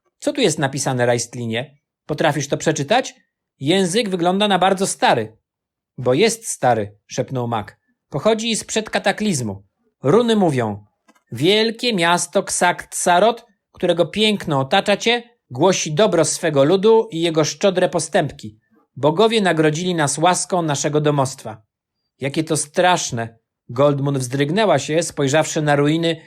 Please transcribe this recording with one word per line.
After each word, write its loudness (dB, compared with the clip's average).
„Co -4
tu -6
jest 0
napisane, -2
Raistlinie? -4
Potrafisz -2
to -2
przeczytać?” -2
„Język 0
wygląda 0
na 2
bardzo 2
stary”. 0
„Bo 0
jest 0
stary”, 0
szepnął -6
mag. -8
„Pochodzi -2
sprzed -6
kataklizmu. -4
Runy 2
mówią: 0
Wielkie 0
miasto 0
Ksakt -2
Sarot, 2
którego 0
piękno 0
otacza 0
cię, -2
głosi 0
dobro 4
swego 0
ludu 4
i -6
jego 0
szczodre 0
postępki. -4
Bogowie 2
nagrodzili 0
nas -2
łaską 0
naszego -2
domostwa”. -2
„Jakie -4
to -2
straszne”, -2
Goldmoon 0
wzdrygnęła 0
się, -2
spojrzawszy -2
na 2
ruiny 0